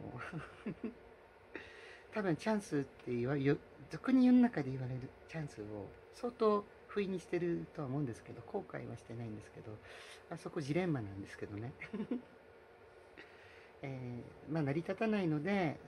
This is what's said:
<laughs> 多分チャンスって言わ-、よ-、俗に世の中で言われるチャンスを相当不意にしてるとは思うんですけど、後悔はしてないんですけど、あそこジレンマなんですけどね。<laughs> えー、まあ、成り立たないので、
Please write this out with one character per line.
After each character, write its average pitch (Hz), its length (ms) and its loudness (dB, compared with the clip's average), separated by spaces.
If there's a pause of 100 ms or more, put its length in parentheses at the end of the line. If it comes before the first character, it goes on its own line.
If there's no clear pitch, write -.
(720)
<laughs> - 180 -6 (1200)
多 220 80 0
分 180 140 4
チ - 140 0
ャ 220 60 4
ン 202 60 2
ス 151 180 0
っ - 40 4
て - 300 -6
言 120 140 2
わ-、 143 100 4
よ-、 139 200 6 (320)
俗 254 220 -2
に 254 160 10
世 247 60 12
の 247 60 12
中 240 240 6
で 131 80 -2
言 131 80 -2
わ 127 80 -2
れ 127 80 -2
る 127 60 -4 (280)
チ - 80 -8
ャ 156 60 -2
ン 143 40 -4
ス - 140 -10
を 104 260 -6 (260)
相 240 180 -4
当 208 320 6 (240)
不 - 140 0
意 190 60 0
に 185 120 0
し - 60 -8
て 180 140 0
る 170 260 2 (100)
と 165 60 -4
は 139 60 -2
思 135 120 0
う - 20 2
ん 147 40 0
で 117 80 -2
す - 100 -12
け 120 100 -12
ど、 123 100 -10
後 196 240 -4
悔 131 200 -8
は 117 100 -8
し - 60 -18
て 120 120 -12
な 117 100 -6
い - 20 -6
ん 107 80 -6
で 104 80 -10
す - 80 -18
け - 100 -14
ど、 110 100 -12 (580)
あ 165 80 -6
そ 175 120 -10
こ 165 120 -4
ジ 139 120 -2
レ 175 120 2
ン 170 80 2
マ 131 80 0
な 101 80 -6
ん 98 120 -8
で 98 80 -10
す - 80 -14
け 104 100 -6
ど 104 100 -8
ね。 120 240 -6
<laughs> 220 400 -4 (1600)
え 127 420 -8 (260)
ー、 139 40 -2
ま 165 80 2
あ、 - 20 4
成 139 100 4
り 165 80 2
立 190 140 -2
た 226 120 2
な 214 140 4
い 180 60 4
の 151 160 4
で、 185 440 2